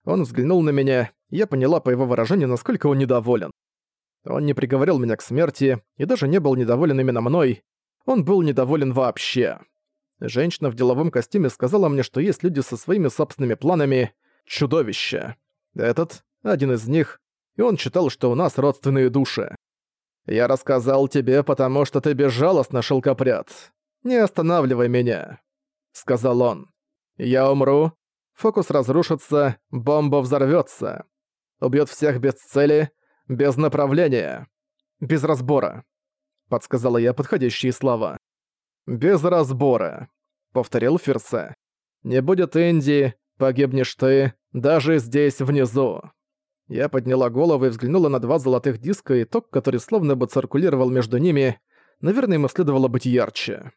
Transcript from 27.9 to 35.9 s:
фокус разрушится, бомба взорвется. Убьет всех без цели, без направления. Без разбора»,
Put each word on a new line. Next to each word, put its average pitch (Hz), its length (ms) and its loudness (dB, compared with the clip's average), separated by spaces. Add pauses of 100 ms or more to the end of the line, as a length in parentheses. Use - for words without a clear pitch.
фокус 214 360 0
разрушится, 147 840 0 (140)
бомба 143 500 0
взорвется. 135 840 -2 (540)
Убьет 135 280 2
всех 143 320 -2
без 131 140 0
цели, 147 560 2 (380)
без 131 280 0
направления. 139 920 0 (520)
Без 143 240 -2
разбора», 127 600 -2 (640)